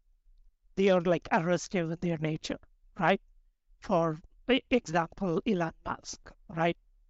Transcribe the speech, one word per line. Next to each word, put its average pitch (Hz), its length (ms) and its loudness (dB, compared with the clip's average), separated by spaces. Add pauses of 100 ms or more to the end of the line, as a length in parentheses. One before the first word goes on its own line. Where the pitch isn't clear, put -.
(760)
they 196 140 4
are, 185 100 6
like, 170 320 0
arrestive 175 580 0
in 165 120 -6
their 170 160 -2
nature, 156 400 -4 (400)
right? 185 220 2 (600)
For 165 400 0 (300)
e-, 262 100 2 (100)
example, 175 760 0
Elon 170 260 0 (140)
Musk, - 460 -12 (160)
right? 165 280 0 (340)